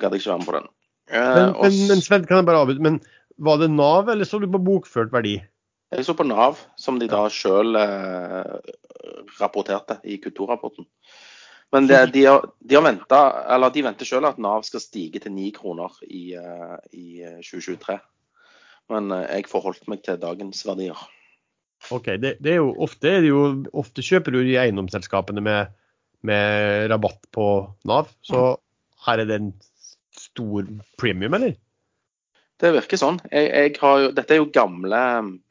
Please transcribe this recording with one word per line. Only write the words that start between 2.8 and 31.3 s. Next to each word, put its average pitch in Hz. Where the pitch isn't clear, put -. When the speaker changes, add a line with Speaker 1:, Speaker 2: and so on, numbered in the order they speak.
Speaker 2:
Men 156
var 151
det 160
nav, 156
eller 214
så 214
du 202
på 185
bokført 147
verdi? 104
Speaker 1:
Jeg 131
så 170
på 160
nav, 123
som 131
de 117
Speaker 2:
Ja. 104
Speaker 1:
da 104
selv, 107
eh, 95
rapporterte 101
i 101
Q 95
to-rapporten. 117
Men 135
det, 135
Speaker 2:
Så 131
de 123
Speaker 1:
de 135
har, 139
de 131
har 156
ventet, 139
eller 127
de 143
venter 127
selv 135
at 139
nav 110
skal -
stige 85
til 104
ni 98
kroner 90
i, 90
eh, 87
i, 87
eh, 85
tjue 87
tjuetre. 92
Men, 104
eh, 92
jeg 101
forholdt 95
meg 107
til 90
dagens 92
verdier. 92
Speaker 2:
OK, 123
det, 131
det 151
er -
jo 143
ofte, -
er 185
det 156
jo, 139
ofte 135
kjøper 180
du 127
i 127
eiendomsselskapene 101
med, 104
med 104
rabatt 107
på 101
nav, 135
så 127
Speaker 1:
Mm. -
Speaker 2:
her 117
er 110
det 107
en 101
stor 104
premium, 104